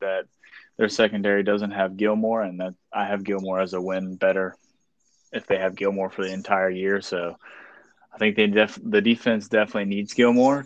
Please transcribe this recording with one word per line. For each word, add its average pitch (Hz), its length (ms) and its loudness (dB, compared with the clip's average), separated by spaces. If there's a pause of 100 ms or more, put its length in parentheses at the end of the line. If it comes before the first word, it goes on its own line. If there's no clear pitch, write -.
that 95 260 -2 (500)
their 107 140 0
secondary 101 520 2
doesn't 101 280 0
have 95 260 -2
Gilmore, 107 460 0
and 90 180 -6
that 92 140 -6 (180)
I 101 140 -2
have 101 180 -4
Gilmore 95 360 -2
as 92 120 -2
a 92 80 -2
win 95 360 -4
better 95 380 0 (760)
if - 140 -8
they 101 100 2
have 95 200 -2
Gilmore 98 340 -2
for 98 140 -6
the 92 80 -6
entire 95 380 0
year. 98 300 -2
So 87 360 -6 (760)
I - 60 -20
think 107 180 2
they 107 120 4
def-, 107 340 2
the 107 180 2
defense 113 480 0
definitely 104 460 0
needs 104 180 -6
Gilmore 127 540 4